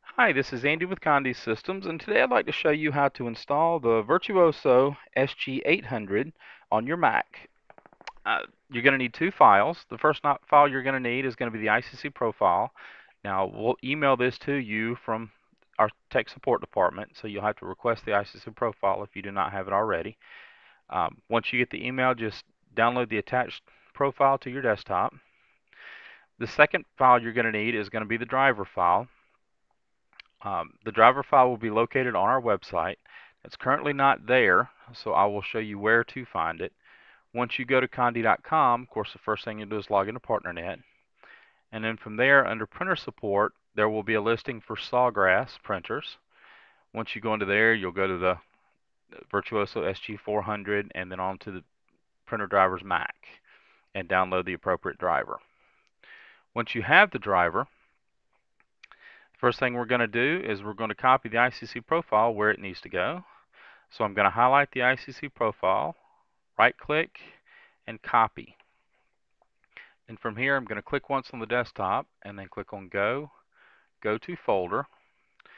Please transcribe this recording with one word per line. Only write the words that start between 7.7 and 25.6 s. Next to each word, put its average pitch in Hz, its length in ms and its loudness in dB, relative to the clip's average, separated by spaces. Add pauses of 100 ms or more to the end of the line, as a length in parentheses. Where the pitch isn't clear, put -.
Uh, 104 140 0 (300)
you're 120 140 -6
gonna 135 140 6
need 127 160 -4
two 180 180 -2
files. 113 580 4
The 117 80 -12
first 151 280 0
not, 143 240 0
file 147 180 8
you're 131 160 -4
gonna 135 160 -2
need 127 260 -4
is 123 120 -6
gonna 120 120 -4
be 110 100 -8
the 107 100 -2
I 107 100 4
C - 160 -10
C - 140 -12
profile. 107 640 0 (500)
Now, 98 220 -2
we'll 107 400 -4
email 139 320 0
this 123 220 -2
to 139 140 -6
you 113 440 -4
from 113 340 -8 (480)
our 110 100 4 (200)
tech 117 180 -2
support - 320 -2
department, 95 560 -2
so 107 140 -12
you'll 101 140 -8
have 107 160 -2
to 92 60 -16
request 113 400 -4
the 107 80 -2
I 101 120 2
C - 120 -20
C 113 140 -18
profile 101 520 -2
if - 120 -18
you 101 60 -10
do 98 100 -10
not 98 220 -4
have 95 140 -8
it 98 60 -4
already. 104 440 -2 (720)
Um, 82 300 -4 (100)
once 113 240 -2
you 123 60 -2
get 123 100 -2
the - 180 -8
email, 127 260 0
just 113 300 -8 (320)
download 120 320 2
the 110 100 -4
attached - 460 -4 (300)
profile 139 460 2
to 131 100 -12
your 131 120 -8
desktop. 104 520 -2 (1200)